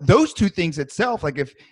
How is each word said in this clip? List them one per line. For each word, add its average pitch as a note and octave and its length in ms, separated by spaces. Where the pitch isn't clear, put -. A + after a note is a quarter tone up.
those A3+ 320
two G#3 160
things E3 320
itself, A3+ 420
like, C#3+ 160
if C#3 160